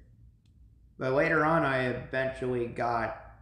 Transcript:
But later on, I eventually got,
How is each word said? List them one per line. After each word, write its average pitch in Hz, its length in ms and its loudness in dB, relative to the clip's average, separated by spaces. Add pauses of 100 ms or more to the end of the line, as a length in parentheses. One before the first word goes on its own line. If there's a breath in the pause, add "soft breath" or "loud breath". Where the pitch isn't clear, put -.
(1000)
But 131 140 -2
later 156 320 4
on, 160 200 4
I 131 200 2
eventually 127 800 -2
got, 117 760 -4